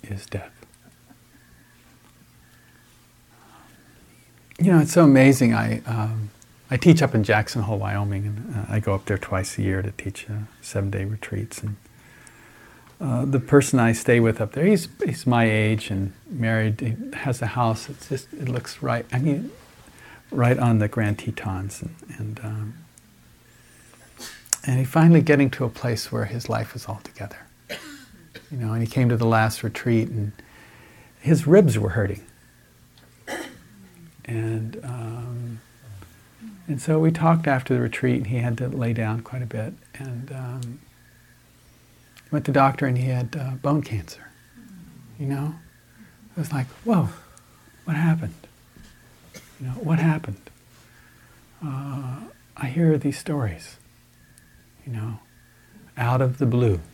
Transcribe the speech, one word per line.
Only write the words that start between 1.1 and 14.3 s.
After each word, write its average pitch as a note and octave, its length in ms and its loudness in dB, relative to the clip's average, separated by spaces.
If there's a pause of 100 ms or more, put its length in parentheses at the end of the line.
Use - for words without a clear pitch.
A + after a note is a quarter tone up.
You F3+ 100 6
know, E3+ 80 8
it's D#3 140 4
so F3 100 8
amazing. C3 500 8
I, A2+ 320 0
um, A2 460 -4 (400)
I C3 60 0
teach E3 260 8
up C3 120 0
in G#2+ 100 2
Jackson A2 380 0
Hole, G2+ 160 -2
Wyoming, G2+ 480 -4
and, A2 280 -8
uh, G2+ 180 -6
I G#2+ 80 0
go G2+ 140 0
up F#2+ 120 -6
there G2 120 -2
twice - 400 -4
a G#2 40 -2
year F#2+ 200 0
to G2+ 80 -6
teach, - 400 -12
uh, G#2+ 140 -8 (160)
seven-day G2 440 -4
retreats. G#2 580 -8
And, G#2 140 -6 (1200)
uh, C3 240 -2
the C3+ 160 0
person C#3 380 6
I A#2 140 6
stay A#2+ 280 4
with A2+ 200 2